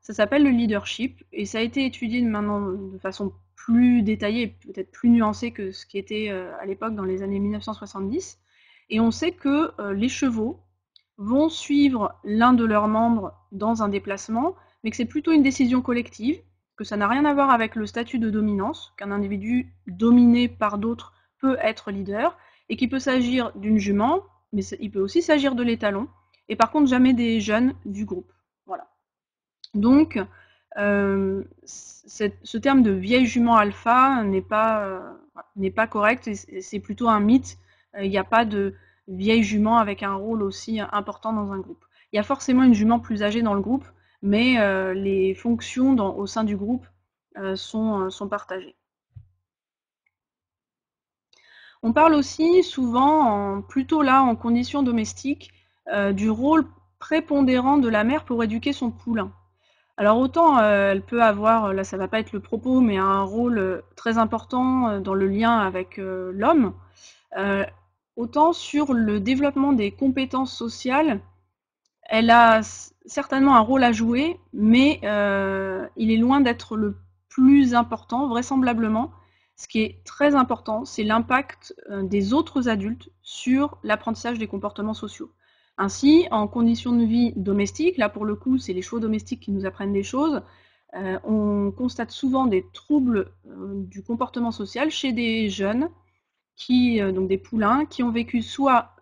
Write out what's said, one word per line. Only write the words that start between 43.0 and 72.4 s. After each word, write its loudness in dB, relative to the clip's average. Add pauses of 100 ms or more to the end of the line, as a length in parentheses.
âgée 0
dans 0
le 0
groupe, -4 (340)
mais, 2
euh, 0
les 0
fonctions -2
dans, 0
au -6
sein -4
du -2
groupe, -6 (520)
euh, -6
sont, -4
euh, -4
sont -10
partagées. -10 (3000)
On 0
parle 6
aussi 2
souvent, 2 (100)
en, -4
plutôt -2
là 4
en 2
conditions -2
domestiques, -4 (400)
euh, 0
du -2
rôle 2 (320)
prépondérant 2
de 2
la 0
mère 0
pour -2
éduquer -2
son -4
poulain. -6 (640)
Alors 4
autant, 4
euh, 4
elle 0
peut -2
avoir, 2
là -2
ça -10
va -4
pas -2
être -6
le -6
propos, -2
mais 4
un 2
rôle, -2
euh, -2 (120)
très -2
important, 0
euh, -2
dans -4
le 0
lien 2
avec, -4
euh, -8
l'homme, 2 (640)
euh, -2 (520)
autant 2
sur -2
le 0
développement 0
des 0
compétences -2
sociales, -2 (840)
elle 2
a 8